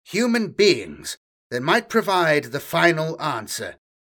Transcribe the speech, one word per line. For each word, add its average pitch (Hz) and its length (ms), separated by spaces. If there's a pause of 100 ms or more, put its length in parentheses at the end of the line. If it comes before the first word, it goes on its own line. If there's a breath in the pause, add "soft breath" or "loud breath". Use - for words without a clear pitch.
human 233 440
beings 120 680 (340)
that 123 120
might 214 260
provide 175 560
the 135 160
final 165 640
answer. 110 540 (420)